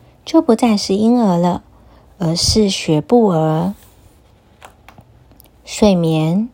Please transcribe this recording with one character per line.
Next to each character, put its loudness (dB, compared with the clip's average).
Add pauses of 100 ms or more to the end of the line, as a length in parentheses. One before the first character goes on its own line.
(260)
就 0
不 2
再 0
是 -4
婴 2
儿 0
了， -2 (560)
而 -2
是 0
学 -2
步 2
儿。 -2 (1900)
睡 2
眠， -2